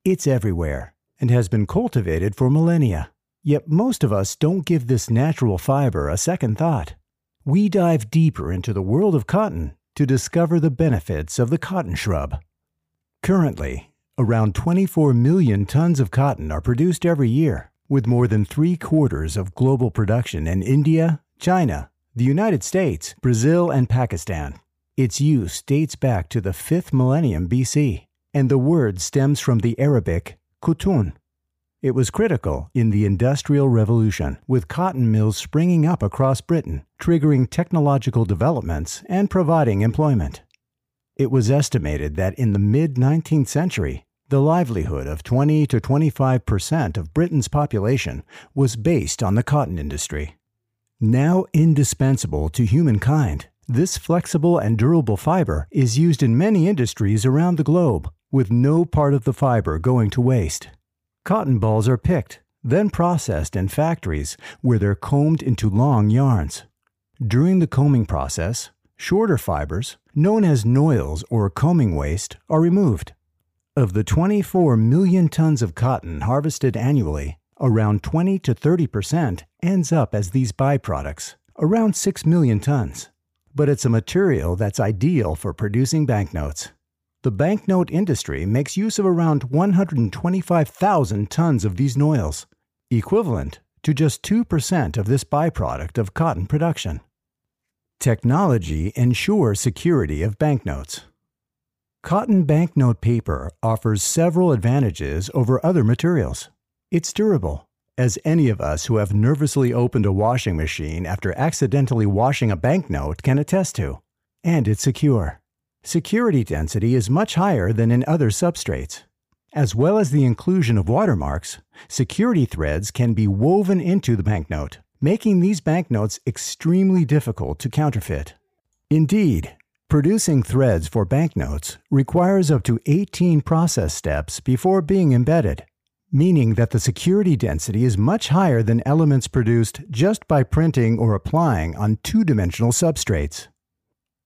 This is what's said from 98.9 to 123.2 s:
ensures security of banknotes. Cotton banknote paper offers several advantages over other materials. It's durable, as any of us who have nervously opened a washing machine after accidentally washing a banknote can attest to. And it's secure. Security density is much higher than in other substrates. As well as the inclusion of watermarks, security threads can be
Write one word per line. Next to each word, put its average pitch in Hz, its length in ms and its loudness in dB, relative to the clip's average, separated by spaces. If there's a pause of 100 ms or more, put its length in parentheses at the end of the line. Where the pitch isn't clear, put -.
ensures 123 640 2
security 104 640 -2
of 104 160 -4
banknotes. 95 600 -2 (1040)
Cotton 196 400 2
banknote 147 580 2
paper 85 500 -2 (100)
offers 110 400 0
several 170 520 2
advantages 98 800 -2
over 127 320 0
other 170 180 2
materials. 120 640 -2 (400)
It's 165 220 -2
durable, 113 560 0 (300)
as 127 260 0
any 156 240 2
of 107 140 0
us 76 240 -2
who 117 120 0
have 101 160 0
nervously 131 600 2
opened 120 320 0
a 98 80 2
washing 107 420 0
machine 78 500 -6
after 90 320 -4
accidentally 135 680 0
washing 113 440 0
a 98 60 0
banknote 80 680 -2
can 135 140 2
attest 180 400 -2
to. 69 220 -4 (420)
And 156 280 0
it's 104 140 0
secure. 120 580 0 (420)
Security 180 600 0
density 95 500 -2
is 110 140 0
much 175 260 0
higher 139 380 0
than 113 180 2
in 123 160 2
other 147 220 2
substrates. 101 720 -4 (500)
As 113 240 0
well 165 220 2
as 170 140 0
the 143 120 2
inclusion 123 540 2
of 87 100 0
watermarks, 104 720 -2 (300)
security 185 560 0
threads 80 440 -4
can 120 260 0
be 104 120 2